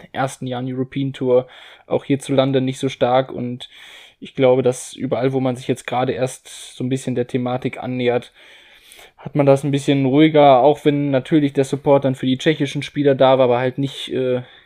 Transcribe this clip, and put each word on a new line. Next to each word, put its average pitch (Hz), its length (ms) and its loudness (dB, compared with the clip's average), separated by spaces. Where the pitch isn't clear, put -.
ersten 131 340 -6
Jahren 127 240 -8
European 131 400 -6
Tour 127 360 0
auch - 200 -4
hierzulande 135 560 0
nicht 131 180 -4
so 135 80 -2
stark, 131 420 0
und 123 380 -10
ich - 140 -18
glaube, 127 280 4
dass 127 300 -2
überall, 131 400 -4
wo 131 80 -2
man 127 160 -2
sich 131 100 -12
jetzt 127 180 -4
gerade 127 280 -2
erst - 640 -10
so 131 60 -8
ein 127 40 -4
bisschen 131 280 -4
der 120 120 -2
Thematik 123 560 -4
annähert, 123 480 -2
hat - 180 -12
man 147 100 2
das 139 200 4
ein 143 60 -2
bisschen 139 340 0
ruhiger, 143 560 6
auch 143 240 4
wenn 143 260 0
natürlich 139 400 0
der 139 140 0
Support 139 400 0
dann 131 100 0
für 135 100 -8
die 131 120 0
tschechischen 147 460 -2
Spieler 139 320 0
da 131 220 4
war, 131 80 4
aber 120 140 2
halt 127 200 -2
nicht, - 340 -6
äh, 123 300 -2